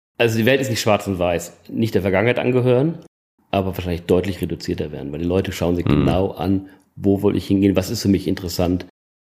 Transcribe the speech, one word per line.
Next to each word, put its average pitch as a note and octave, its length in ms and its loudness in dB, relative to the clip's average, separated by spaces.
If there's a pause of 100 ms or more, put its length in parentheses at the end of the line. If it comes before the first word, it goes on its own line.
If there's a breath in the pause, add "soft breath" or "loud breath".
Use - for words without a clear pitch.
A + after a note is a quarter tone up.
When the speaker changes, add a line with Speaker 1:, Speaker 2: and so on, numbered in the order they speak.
(180)
Speaker 1:
also A2+ 180 2
die A2 100 2
Welt C3+ 140 4
ist B2+ 80 -4
nicht A2+ 120 -4
schwarz G#2 260 2
und F#2+ 140 -2
weiß, E2+ 320 -2 (180)
nicht A2+ 240 -2
der G2 80 2
Vergangenheit G2+ 380 2
angehören, B2+ 580 2 (540)
aber F#2+ 160 0
wahrscheinlich F2 340 -4
deutlich F#2 400 0
reduzierter D#2+ 480 -6
werden, C#2+ 220 -10
weil D2+ 80 -8
die E2+ 60 -2
Leute F2+ 260 0
schauen E2+ 240 0
sich E2+ 100 -2
Speaker 2:
Mhm. - 40 2
Speaker 1:
genau E2+ 420 2
an, F#2+ 360 -2 (280 loud breath)
wo G2 260 2
will G2+ 140 2
ich F#2 100 -4
hingehen, G2 300 4
was F#2 120 0
ist G#2+ 140 -6
für - 60 0
mich F#2 180 2
interessant. F2+ 600 -2 (440)